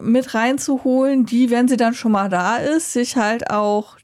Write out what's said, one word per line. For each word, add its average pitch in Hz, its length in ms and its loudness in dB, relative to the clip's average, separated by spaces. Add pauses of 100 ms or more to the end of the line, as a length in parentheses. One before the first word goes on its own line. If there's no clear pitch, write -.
mit 254 320 0
reinzuholen, 262 920 0
die, 240 240 2
wenn 240 180 2
sie 262 80 2
dann 233 180 0
schon 233 160 -2
mal 202 180 0
da 185 280 0
ist, 311 360 -2
sich 247 240 -2
halt 226 340 -2
auch 208 540 -2